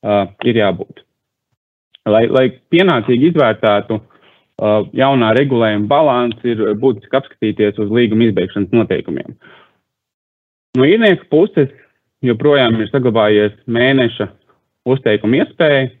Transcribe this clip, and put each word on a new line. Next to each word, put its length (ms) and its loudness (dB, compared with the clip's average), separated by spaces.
ā, 140 0
ir 160 0
jābūt. 400 -6
Lai, 140 4
lai 140 2
pienācīgi 560 2
izvērtētu, 720 0
ā, 680 -10
jaunā 300 2
regulējuma 480 0
balansu, 640 0
ir 140 -2
būtiski 380 -2
apskatīties 580 -4
uz 160 -4
līguma 320 2
izbeigšanas 480 -4
noteikumiem. 600 -4
No 100 4
īrnieka 400 2
puses 400 2
joprojām 560 2
ir 80 -6
saglabājies 640 0
mēneša 640 -2
uzteikuma 540 0
iespēja 580 0